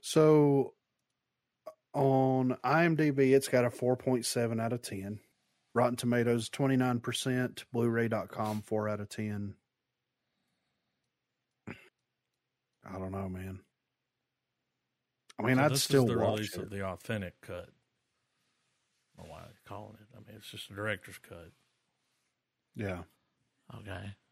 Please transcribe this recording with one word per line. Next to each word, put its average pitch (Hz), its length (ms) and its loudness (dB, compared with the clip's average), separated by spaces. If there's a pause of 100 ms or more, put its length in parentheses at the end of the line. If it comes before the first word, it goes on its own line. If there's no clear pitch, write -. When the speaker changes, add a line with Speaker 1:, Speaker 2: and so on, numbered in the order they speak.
Speaker 1:
So, 151 720 6 (1200)
on 131 680 2
I 156 220 4
M 165 100 4
D 151 160 2
B, 135 220 6
it's 135 140 6
got 123 180 4
a 120 40 2
four 127 260 0
point 123 300 -2
seven 113 340 -2
out 113 140 -2
of 117 80 -6
ten. 101 380 -8 (540)
Rotten 123 220 2
Tomatoes, 120 540 0
twenty-nine 127 520 2
percent. 123 720 -4
Blu 120 180 0
ray 117 180 0
dot 110 220 -2
com, 107 320 -4
four 107 280 -2
out 104 100 -4
of 101 100 -10
ten. 104 440 -6 (2250)
I - 1300 -20
don't 95 120 -8
know, 98 180 -6
man. 95 300 -10 (1800)
I - 40 -4
mean, 127 140 4
Speaker 2:
So 135 60 4
Speaker 1:
I'd 147 80 4
Speaker 2:
this 135 80 0
is - 40 0
Speaker 1:
still 135 220 4
Speaker 2:
the 113 120 2
Speaker 1:
watch 107 200 2
Speaker 2:
release 107 180 -6
Speaker 1:
it. 95 80 -8
Speaker 2:
of - 60 -12
the 98 160 -8
authentic 95 560 -8
cut. 87 280 -12 (1500)
I - 40 -20
don't 85 60 -18
know 76 60 -18
why 80 80 -16
they're 98 260 -20
calling 101 320 -14
it. 104 160 -20
I - 40 -20
mean, 104 180 -20
it's - 120 -20
just - 200 -16
a 98 40 -18
director's 101 460 -6
cut. 85 320 -20 (1200)
Speaker 1:
Yeah. 95 260 -6 (760)
Speaker 2:
Okay. 101 400 -12 (160)